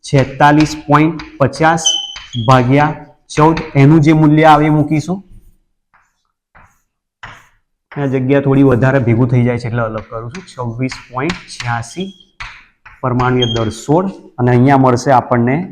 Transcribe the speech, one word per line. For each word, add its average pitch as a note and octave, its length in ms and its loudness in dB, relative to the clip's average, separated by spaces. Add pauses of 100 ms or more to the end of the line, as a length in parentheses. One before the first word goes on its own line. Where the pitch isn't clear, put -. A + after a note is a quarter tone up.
છેતાલીસ D3 640 2 (160)
પોઇન્ટ D#3 340 2 (160)
પચાસ D#3+ 460 0 (640)
ભાગ્યા C3+ 460 2 (420)
ચૌદ, D#3+ 200 2 (180)
એનું C#3+ 260 6
જે D#3 120 4
મૂલ્ય D#3 320 4
આવે D3+ 220 6
એ D3+ 100 2
મૂકીશું. D3+ 420 -2 (2750)
આ C#3+ 100 -4
જગ્યા C3 340 0
થોડી C3+ 220 2
વધારે C3 360 2
ભેગું A#2 300 0
થઈ B2 160 2
જાય A#2+ 140 -2
છે A#2+ 100 -10
એટલે A#2 140 -6
અલગ A2 260 -8
કરું A#2 240 -14
છું. F#3 100 -16 (100)
છવ્વીસ B2 440 -8 (160)
પોઇન્ટ D3+ 240 -6 (180)
છ્યાસી, A#2+ 540 -8 (920)
પરમાણુય B2+ 540 -2
દળ A2+ 160 -4
સોળ, E3 360 -2 (320)
અને B2 120 0
અહીંયા C3 340 4
મળશે B2 260 0
આપણને B2 460 0 (160)